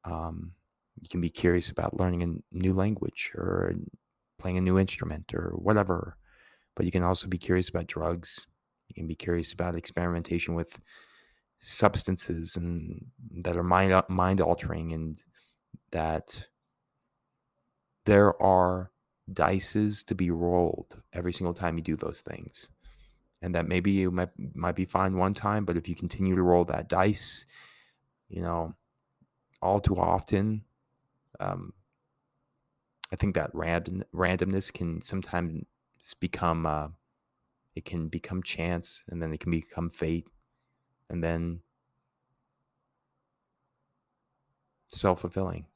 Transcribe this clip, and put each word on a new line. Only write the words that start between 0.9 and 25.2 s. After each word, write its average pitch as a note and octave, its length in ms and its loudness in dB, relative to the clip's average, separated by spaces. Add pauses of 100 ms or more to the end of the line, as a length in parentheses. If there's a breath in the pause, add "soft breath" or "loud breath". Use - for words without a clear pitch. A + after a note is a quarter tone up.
you - 80 -20
can F2+ 120 -4
be E2+ 100 0
curious F2 400 4
about - 280 -2
learning F2+ 240 2
a E2+ 40 0
n-, F2 160 -4 (100)
new F#2 200 2
language - 640 0
or G1+ 400 0 (640)
playing F#2 200 -2
a - 20 2
new F#2 180 6
instrument F2 560 -2
or E2+ 220 -4
whatever, F2+ 600 2 (600 soft breath)
but F2 100 2
you F2+ 60 0
can F2+ 100 4
also F2+ 240 2
be F#2 120 -2
curious F2+ 300 2
about E2+ 200 -6
drugs. E2+ 580 -6 (400)
You - 80 -20
can D#2+ 140 -8
be D#2+ 80 -6
curious E2+ 360 -2
about F2 220 -4
experimentation E2+ 800 -2
with E2+ 240 -6 (800 soft breath)
substances - 960 0
and E2+ 520 -6 (360)
that F2 140 0
are F2 80 0
mind, F#2 440 6
mind-altering, E2+ 840 2
and D#2+ 280 -6 (720 soft breath)
that D#2+ 560 -2 (1600)
there G2+ 360 8
are F#2 520 4 (400)
dices G#2 720 0
to A2 100 -2
be F2+ 160 0
rolled F2 720 0 (100)
every F2+ 200 -4
single F2 200 -2
time E2+ 240 -2
you E2 60 -4
do D#2+ 140 -2
those - 240 -8
things. - 500 -14 (720 soft breath)
And F2+ 120 -4
that E2 140 0
maybe F2+ 220 2
you F#2 200 4
might, F2+ 200 -2 (240)
might F2 200 -2
be F#2 100 0
fine F#2+ 320 0
one F#2+ 180 2